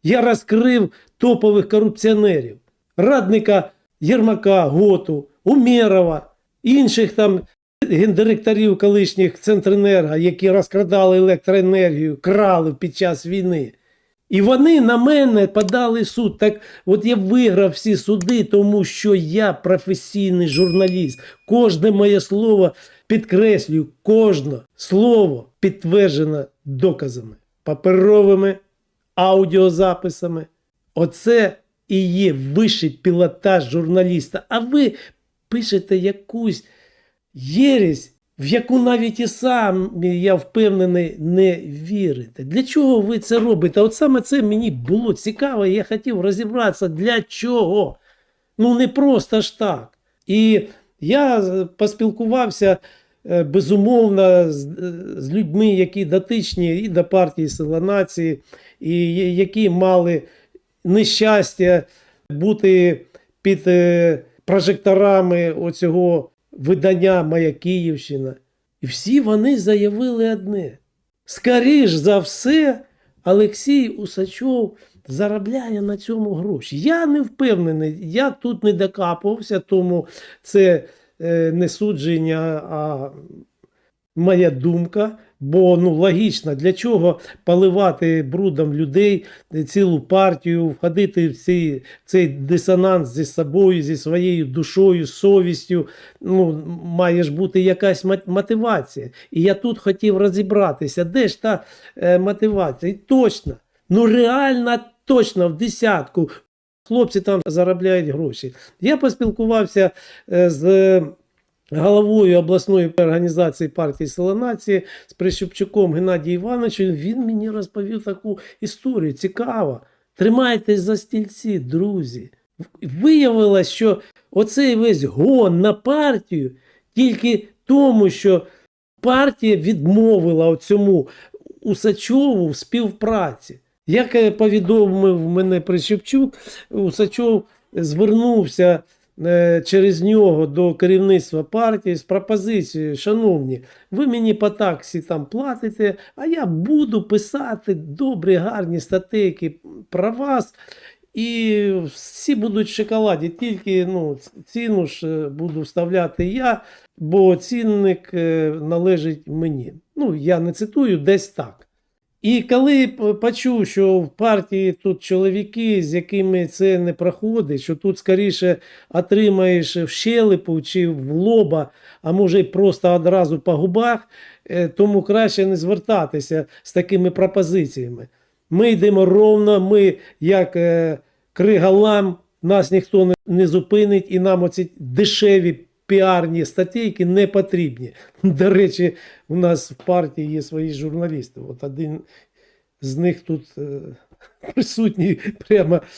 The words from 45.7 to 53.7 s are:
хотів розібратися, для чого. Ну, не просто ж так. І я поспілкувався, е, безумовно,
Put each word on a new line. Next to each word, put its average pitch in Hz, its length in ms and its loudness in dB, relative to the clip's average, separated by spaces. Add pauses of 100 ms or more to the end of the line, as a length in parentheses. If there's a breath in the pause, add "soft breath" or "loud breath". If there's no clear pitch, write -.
хотів 220 380 -6
розібратися, 208 680 -2
для 196 340 -2
чого. 202 760 -2 (600)
Ну, 240 200 2
не 254 100 2
просто 254 540 0
ж - 180 -10
так. 160 380 -6 (300)
І 214 340 4 (400 loud breath)
я 240 400 0 (360)
поспілкувався, 220 1000 0 (480 soft breath)
е, 170 180 0
безумовно, 190 1080 4